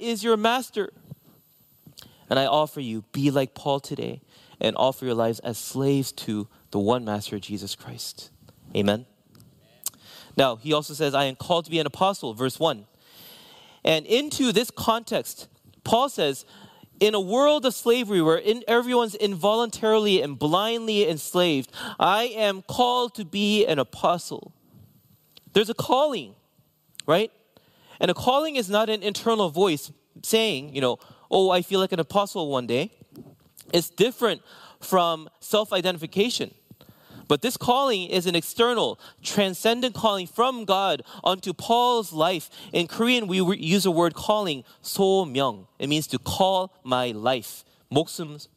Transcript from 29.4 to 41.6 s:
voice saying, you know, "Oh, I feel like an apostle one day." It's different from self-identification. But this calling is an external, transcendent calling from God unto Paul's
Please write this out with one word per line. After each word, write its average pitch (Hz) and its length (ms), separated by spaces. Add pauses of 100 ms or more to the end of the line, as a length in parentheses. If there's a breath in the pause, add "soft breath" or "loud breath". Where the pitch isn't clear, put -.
voice 160 420 (300)
saying, 151 520
you 139 60
know, 123 180 (320 loud breath)
"Oh, 190 200
I 180 120
feel 190 160
like 190 140
an 175 80
apostle 190 480
one 127 180
day." 127 240 (840)
It's 170 180
different 220 520 (380 loud breath)
from 170 480 (120)
self-identification. 185 1120 (720 loud breath)
But 147 140
this 247 160
calling 240 540
is 180 160
an 175 80
external, 196 640 (220 loud breath)
transcendent 214 720
calling 196 320
from 233 400
God 185 360 (220 loud breath)
unto 185 300
Paul's 233 580